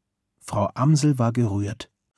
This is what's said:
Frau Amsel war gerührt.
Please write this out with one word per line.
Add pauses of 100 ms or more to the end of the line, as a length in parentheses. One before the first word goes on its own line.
(400)
Frau
Amsel
war
gerührt. (280)